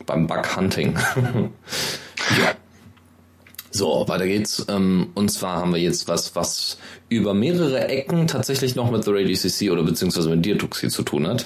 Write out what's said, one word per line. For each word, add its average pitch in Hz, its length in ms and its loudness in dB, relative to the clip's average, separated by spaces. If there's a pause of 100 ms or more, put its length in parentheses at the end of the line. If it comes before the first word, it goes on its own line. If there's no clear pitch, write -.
beim 80 220 0
Bughunting. 85 720 0 (180)
<laughs> 117 340 0 (880)
Ja. - 140 2 (1200)
So, 80 360 0
weiter 92 180 0
geht's. 104 420 -2
Ähm, 95 460 2
und 101 160 2
zwar 90 280 -2
haben 87 140 2
wir 85 80 2
jetzt 85 280 0
was, 85 260 -2
was - 420 -2 (320)
über 104 260 2
mehrere 135 520 2
Ecken 160 400 0
tatsächlich 131 480 0
noch 120 160 0
mit 110 140 0
The 104 80 2
Radio 95 240 2
C 92 120 0
C 101 220 0
oder 85 140 2
beziehungsweise 82 440 2
mit 85 160 4
dir, 101 140 2
Tuxi, - 300 -2
zu - 140 -2
tun 73 240 0
hat. 120 200 -2